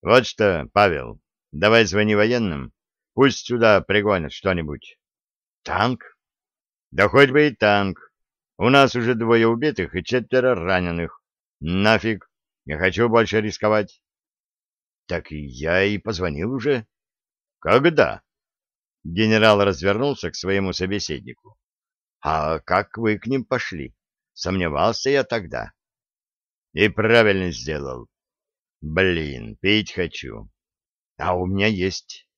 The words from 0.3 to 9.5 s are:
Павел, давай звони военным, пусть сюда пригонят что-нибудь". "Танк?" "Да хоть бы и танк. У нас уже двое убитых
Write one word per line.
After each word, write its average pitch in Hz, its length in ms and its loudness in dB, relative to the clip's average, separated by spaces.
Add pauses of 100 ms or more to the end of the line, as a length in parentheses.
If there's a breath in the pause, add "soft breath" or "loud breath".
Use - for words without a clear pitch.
Павел, 76 480 0 (300)
давай 107 340 4
звони 104 300 0
военным, 104 560 0 (420)
пусть 131 320 2
сюда 113 360 4
пригонят 98 500 0
что-нибудь". 80 680 -6 (680)
"Танк?" 113 540 -4 (720)
"Да 101 180 0
хоть 135 220 6
бы 151 160 4
и 123 80 -4
танк. 101 440 0 (580)
У 113 120 0
нас 135 260 6
уже 123 200 0
двое 113 320 2
убитых 117 480 -4